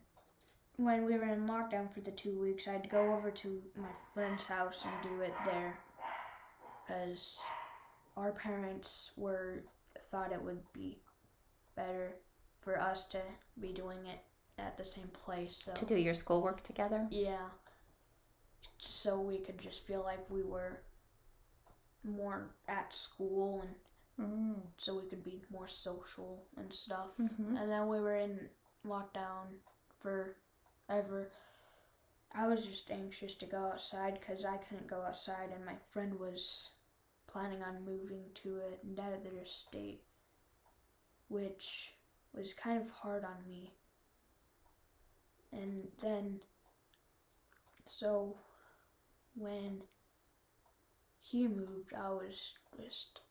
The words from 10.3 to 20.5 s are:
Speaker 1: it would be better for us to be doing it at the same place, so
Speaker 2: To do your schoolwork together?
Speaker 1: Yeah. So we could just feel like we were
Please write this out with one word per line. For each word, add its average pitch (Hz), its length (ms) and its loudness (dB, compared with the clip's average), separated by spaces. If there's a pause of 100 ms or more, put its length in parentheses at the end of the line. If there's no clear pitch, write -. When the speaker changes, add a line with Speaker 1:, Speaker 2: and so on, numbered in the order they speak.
Speaker 1:
it 170 80 -2
would 180 320 -6
be - 280 -6 (760)
better 180 420 -2 (440)
for 190 160 2
us 190 300 2
to 190 140 -2 (400)
be 185 100 -4
doing 185 340 -4
it 185 140 -8 (380)
at 196 180 -4
the 190 80 -6
same 190 260 -4
place, 175 460 -4
so - 180 -4
Speaker 2:
To 226 120 2
do 220 100 8
your 170 180 10
schoolwork 175 480 6
together? 214 480 4
Speaker 1:
Yeah. 190 400 2 (1300)
So - 420 2
we 196 200 0
could 185 180 -6
just - 280 -8
feel 190 180 -2
like 190 260 -2
we 196 140 2
were 185 400 -4 (1200)